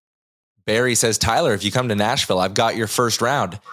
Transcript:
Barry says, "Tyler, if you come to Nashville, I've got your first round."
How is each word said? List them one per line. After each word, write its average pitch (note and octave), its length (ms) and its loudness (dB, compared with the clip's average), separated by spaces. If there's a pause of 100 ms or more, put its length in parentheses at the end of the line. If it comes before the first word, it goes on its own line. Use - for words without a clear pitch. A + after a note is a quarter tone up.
(640)
Barry A#2+ 300 2
says, A2+ 220 2
"Tyler, B2 360 2
if G2 100 -2
you G2+ 80 -2
come B2+ 180 -2
to G#2 60 -2
Nashville, G#2 440 0
I've F#2+ 140 0
got A2+ 220 2
your A2 120 -2
first A#2 340 -2
round." A#2 380 -2 (140)